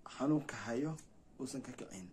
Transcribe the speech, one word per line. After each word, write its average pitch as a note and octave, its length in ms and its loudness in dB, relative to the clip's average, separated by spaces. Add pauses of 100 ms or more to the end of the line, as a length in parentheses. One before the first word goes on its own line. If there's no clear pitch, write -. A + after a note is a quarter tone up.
xanuunka C#3+ 520 4
hayo B2+ 420 0 (420)
uusan C3 220 -4
ka B2+ 100 -8
kicin. G2 420 -8